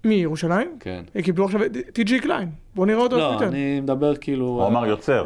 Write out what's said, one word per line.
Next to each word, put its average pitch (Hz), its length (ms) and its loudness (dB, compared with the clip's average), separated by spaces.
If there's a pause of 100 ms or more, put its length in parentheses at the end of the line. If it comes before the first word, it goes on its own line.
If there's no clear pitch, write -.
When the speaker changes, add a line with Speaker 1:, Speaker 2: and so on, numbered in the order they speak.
Speaker 1:
מי, 220 100 4
ירושלים? 175 640 0
Speaker 2:
כן. - 240 -10 (100)
Speaker 1:
הם 196 80 -2
קיבלו 180 220 2
עכשיו 208 200 0
את 240 80 -2 (200)
טי 233 120 0
ג'י 233 160 2
קליין. 190 300 -4 (240)
בוא 185 120 2
נראה 220 120 2
אותו 247 180 2
Speaker 2:
לא, 160 60 4
Speaker 1:
איך 131 120 2
הוא 107 80 0
ייתן. 185 140 0
Speaker 2:
אני 139 240 -2
מדבר 139 360 2
כאילו 135 300 -2
Speaker 3:
הוא 120 200 0
אמר 117 200 2
יוצר. 107 400 2